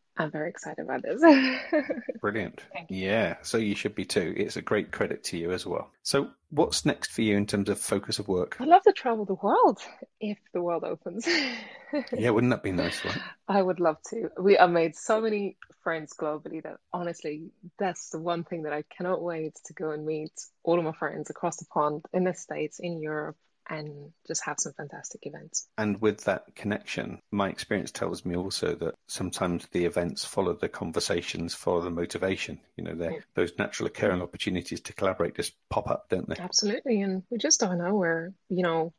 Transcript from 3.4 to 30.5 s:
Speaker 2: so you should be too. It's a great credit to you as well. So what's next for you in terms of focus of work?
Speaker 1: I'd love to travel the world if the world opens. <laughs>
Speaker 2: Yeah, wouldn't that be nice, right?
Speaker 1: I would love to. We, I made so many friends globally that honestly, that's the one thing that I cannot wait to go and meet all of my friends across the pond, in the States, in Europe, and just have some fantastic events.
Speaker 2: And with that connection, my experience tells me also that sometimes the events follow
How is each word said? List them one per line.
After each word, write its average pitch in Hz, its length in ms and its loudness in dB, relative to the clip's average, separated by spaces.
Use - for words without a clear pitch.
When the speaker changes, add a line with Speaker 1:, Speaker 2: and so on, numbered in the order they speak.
Speaker 2:
so - 160 0
you 104 160 0
should - 180 -4
be 95 120 -4
too. - 300 0
It's - 220 -2
a 87 60 -6
great - 280 0
credit - 340 -2
to - 120 -6
you 85 140 -2
as 90 120 -2
well. - 280 -6
So - 300 0
what's - 380 2
next - 240 0
for - 100 -2
you 107 160 4
in 101 80 2
terms 101 240 0
of 98 100 0
focus - 380 -2
of 101 100 -6
work? 90 320 0
Speaker 1:
I'd 254 80 -4
love 349 160 10
to 392 100 8
travel 220 320 -2
the 196 100 -2
world 269 440 4
if 208 200 -6
the 180 80 -2
world 170 220 0
opens. 180 500 -6
<laughs> 339 40 4
Speaker 2:
Yeah, 120 200 2
wouldn't 123 200 6
that 113 120 0
be 98 100 -2
nice, 87 320 -2
right? - 120 -4
Speaker 1:
I 202 140 4
would 180 180 2
love 160 160 2
to. 151 280 -4
We, 190 220 8
I 180 80 12
made 165 300 2
so 220 240 2
many 208 340 0
friends 160 360 -4
globally 156 440 -4
that - 160 -12
honestly, 170 540 -6
that's - 300 -4
the 160 100 -8
one 170 240 -2
thing 165 200 -8
that 151 100 -4
I 151 100 -4
cannot 180 240 -2
wait 160 320 -4
to 160 60 -18
go 156 180 -4
and 151 140 -6
meet 156 280 -4
all 170 140 4
of 170 40 2
my 160 80 0
friends 156 380 -4
across - 260 -4
the - 120 -14
pond, 151 440 0
in 185 140 2
the 180 80 2
States, 151 480 -8
in 170 200 -6
Europe, 151 360 -6
and 151 420 -12
just - 160 -4
have 147 160 -6
some - 140 -6
fantastic - 520 -12
events. 151 400 -8
Speaker 2:
And 104 240 0
with 107 240 2
that - 300 0
connection, - 640 -6
my 101 160 2
experience - 440 -4
tells - 340 -4
me 87 100 -2
also 92 400 -2
that - 180 -4
sometimes 90 640 -2
the 87 140 2
events 85 400 -2
follow 90 300 0